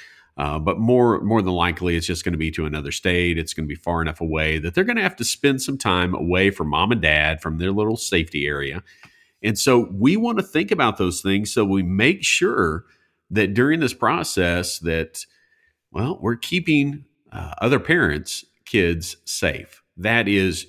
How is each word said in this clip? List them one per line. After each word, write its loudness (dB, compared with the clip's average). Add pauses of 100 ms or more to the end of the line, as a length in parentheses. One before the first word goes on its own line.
(360)
uh, -4
but -2
more, 4
more 2
than 0
likely, 0
it's -2
just -4
gonna -2
be -2
to -4
another -6
state. 0
It's -6
gonna -6
be -6
far -2
enough -4
away 0
that -6
they're 2
gonna -2
have -4
to -6
spend 0
some -6
time 2
away 2
from -4
mom 2
and 0
dad, 2
from -6
their 0
little 0
safety -2
area. -6 (600)
And -2
so 4
we 2
wanna 0
think -2
about 0
those 0
things 0
so 2
we 2
make 2
sure 0 (460)
that 0
during 2
this -2
process 0
that, -4 (640)
well, -4
we're -2
keeping, 0 (260)
uh, -10
other 2
parents' 0 (220)
kids 0
safe. -6 (140)
That 0
is 2